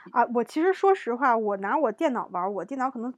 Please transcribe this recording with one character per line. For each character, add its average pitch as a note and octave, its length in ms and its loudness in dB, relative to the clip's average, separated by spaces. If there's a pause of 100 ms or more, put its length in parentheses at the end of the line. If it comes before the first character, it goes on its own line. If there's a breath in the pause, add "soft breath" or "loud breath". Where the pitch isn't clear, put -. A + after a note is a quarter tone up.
(120)
啊， A#3+ 120 4 (100)
我 A#3+ 80 2
其 D#4 200 -2
实 F#4 100 2
说 G4 220 4
实 B3 200 -4
话， B3 220 2
我 G#3 220 0
拿 G3+ 180 -2
我 C#4 160 2
电 D#4+ 220 0
脑 F#3+ 140 -4
玩 F#3 140 -4
儿， F#3+ 80 -2
我 F#3+ 140 -6
电 C4+ 140 -8
脑 B3+ 120 -2
可 C4 100 -12
能 B3 180 -8